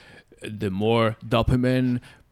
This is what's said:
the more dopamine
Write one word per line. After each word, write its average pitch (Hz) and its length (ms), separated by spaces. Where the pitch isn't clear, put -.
the 104 280
more 110 460
dopamine 123 760